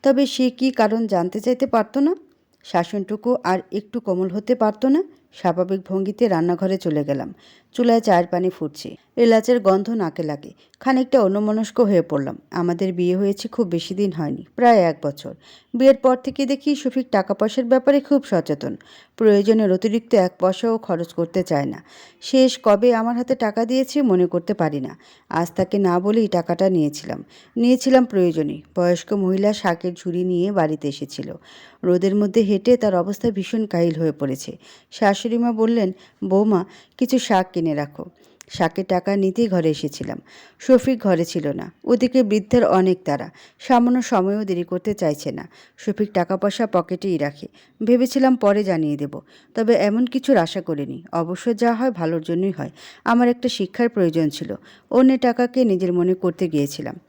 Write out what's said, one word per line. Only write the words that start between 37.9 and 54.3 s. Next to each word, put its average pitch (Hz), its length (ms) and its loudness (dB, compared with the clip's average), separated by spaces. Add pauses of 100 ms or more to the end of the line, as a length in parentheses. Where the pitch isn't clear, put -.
শাকের 185 380 -2
টাকা 185 280 0
নিতেই 196 320 0
ঘরে 175 220 0
এসেছিলাম। - 480 -6 (420)
শফিক 254 440 2
ঘরে 175 220 2
ছিল 156 220 -6
না। - 240 -8 (120)
ওদিকে 247 400 2
বৃদ্ধের 214 440 2
অনেক 185 380 2
তাড়া, 143 240 -4 (300)
সামান্য 247 420 2
সময়ও 202 420 -2
দেরি 180 200 -4
করতে 180 300 -4
চাইছে 151 380 -2
না। 151 180 -12 (280)
শফিক 208 340 -4
টাকা 185 260 -2
পয়সা 208 300 -2
পকেটেই 180 500 -2
রাখে। 143 300 -6 (360)
ভেবেছিলাম 254 520 2
পরে 208 280 2
জানিয়ে 160 340 -2
দেব, 143 240 -8 (340)
তবে 226 180 2
এমন 208 320 2
কিছুর 247 320 2
আশা 170 240 0
করিনি। 151 500 -6
অবশ্য 180 460 -4
যা 233 160 2
হয় 240 180 -2
ভালোর 165 300 -4
জন্যই 175 300 -2
হয়। 147 180 -8 (340)
আমার 240 260 4
একটা 240 200 -2
শিক্ষার 226 400 -2
প্রয়োজন 165 400 0
ছিল। 147 260 -10 (340)